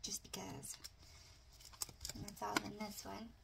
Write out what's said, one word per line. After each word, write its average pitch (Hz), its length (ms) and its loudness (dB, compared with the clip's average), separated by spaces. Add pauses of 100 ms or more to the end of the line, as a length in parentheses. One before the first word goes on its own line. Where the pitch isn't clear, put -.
just - 180 2
because. - 560 -2 (1400)
And - 100 0
that's - 180 -2
all 208 200 6
in 208 140 -2
this 208 260 0
one. 202 260 -2 (140)